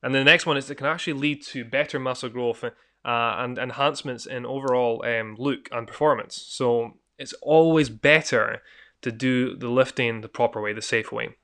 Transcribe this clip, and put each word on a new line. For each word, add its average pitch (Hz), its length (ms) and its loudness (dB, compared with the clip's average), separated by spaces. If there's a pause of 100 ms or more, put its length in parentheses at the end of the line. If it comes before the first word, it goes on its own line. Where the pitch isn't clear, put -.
And 131 100 -2
the 135 120 2
next 165 220 6
one 151 100 2
is, 135 120 -6
"It 143 60 -10
can 135 140 -4
actually 170 240 -4
lead 143 320 -4
to 127 200 -10
better 135 360 -2
muscle 127 280 -4
growth, 120 360 -4
uh, 120 60 -4 (340)
and 120 520 -2
enhancements 139 680 -2
in 127 180 -8
overall, 123 640 0
um, 113 320 -2
look 131 320 -4
and 117 160 -6
performance." 139 480 0
So 120 640 -2 (200)
it's 139 160 -14
always 160 540 4
better 117 760 2 (400)
to 123 100 -4
do 127 420 0
the 120 140 -8
lifting 117 540 2
the 110 60 -14
proper 117 320 0
way, 107 120 -2
the 107 100 -8
safe - 300 -2
way. 110 320 -6